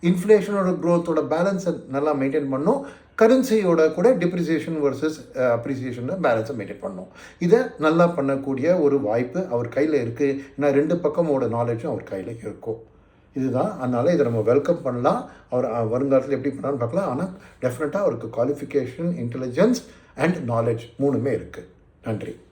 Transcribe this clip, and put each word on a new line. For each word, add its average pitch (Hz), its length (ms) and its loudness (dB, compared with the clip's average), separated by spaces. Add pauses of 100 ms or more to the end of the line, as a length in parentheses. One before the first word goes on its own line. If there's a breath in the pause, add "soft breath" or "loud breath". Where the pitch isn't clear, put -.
இன்ஃப்ளேஷனோட 190 760 2
க்ரோத்தோட 165 400 2 (100)
பேலன்ஸை 175 580 -2
நல்லா 147 260 0
மெயின்டெயின் 135 380 -2
பண்ணணும், 175 280 0 (420 loud breath)
கரன்சியோட 202 720 4
கூட 185 160 4
டிப்ரிசியேஷன் 170 720 0
வெர்சஸ், 139 360 -2 (160)
அஹ், 127 220 2
அப்ரிசியேஷன் 127 680 -6
பேலன்ஸை 113 360 0
மெயின்டெயின் 92 240 -10
பண்ணணும். 95 280 -10 (280 loud breath)
இதை 180 200 6 (200)
நல்லா 165 380 4
பண்ணக்கூடிய 139 640 0
ஒரு 139 200 4
வாய்ப்பு 120 460 -2
அவர் 120 220 -2
கையில 151 240 0
இருக்கு. 139 500 -2 (180 loud breath)
ஏன்னா 143 100 2
ரெண்டு 151 240 2
பக்கமோட 147 540 0
நாலேஜும் 117 380 -2
அவர் 110 240 -6
கையில 101 280 -8
இருக்கும். 107 380 -10 (580 soft breath)
இதுதான், 131 440 -2
அதனால 127 340 2
இதை 151 120 4
நம்ம 117 160 0
வெல்கம் 139 420 2
பண்ணலாம். 135 480 -2 (200 loud breath)
அவர், 127 140 0
அஹ், 113 240 -2
வருங்காலத்துல 135 420 2
எப்படி 131 240 -2
பண்ணலாம்னு 143 220 -4
பார்க்கலாம். 139 320 -2
ஆனா 160 260 -4 (260 loud breath)
டெஃபினட்டா 143 360 -2
அவருக்கு 131 300 -2
qualification, 135 800 -2 (100)
intelligence 127 600 0 (380 loud breath)
and 147 340 0
knowledge 117 320 0 (160)
மூணுமே 135 280 0
இருக்கு. - 420 -6 (360)
நன்றி. - 320 -8 (160)